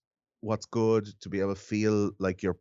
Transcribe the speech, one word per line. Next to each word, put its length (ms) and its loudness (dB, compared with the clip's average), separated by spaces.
what's 260 -4
good, 420 2
to 80 -16
be 120 -4
able 140 0
to 60 -8
feel 580 0
like 240 -2
you're 180 0